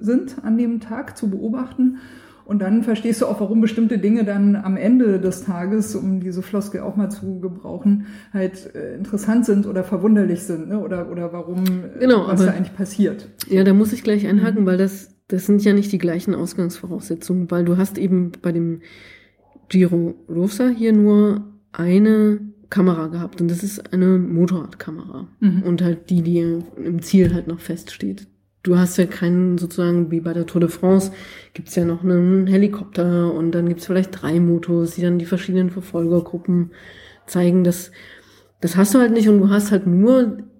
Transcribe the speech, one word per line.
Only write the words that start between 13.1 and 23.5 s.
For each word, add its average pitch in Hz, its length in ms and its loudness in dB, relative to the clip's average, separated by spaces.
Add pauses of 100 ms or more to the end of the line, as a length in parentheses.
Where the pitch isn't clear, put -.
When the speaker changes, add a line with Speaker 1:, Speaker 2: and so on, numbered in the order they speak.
Speaker 2:
Ja, 190 120 4
da 190 120 6
muss 214 180 4
ich - 100 -6
gleich 208 240 0
einhaken, 208 360 2
Speaker 1:
Mhm. 190 40 2
Speaker 2:
weil 185 120 2
das, - 360 -4 (140)
das 185 160 -4
sind 202 200 4
ja 202 100 4
nicht 202 180 0
die 190 60 0
gleichen 175 360 -2
Ausgangsvoraussetzungen, 170 1160 -6
weil 175 160 0
du 175 100 2
hast 196 220 -2
eben 180 420 0
bei 175 120 -2
dem 165 280 -4 (880)
Giro 175 460 2 (160)
Rosa 202 380 -2
hier 226 260 0
nur 208 580 4 (200)
eine 208 680 4 (300)
Kamera 175 380 2
gehabt 170 340 -8
und 170 80 0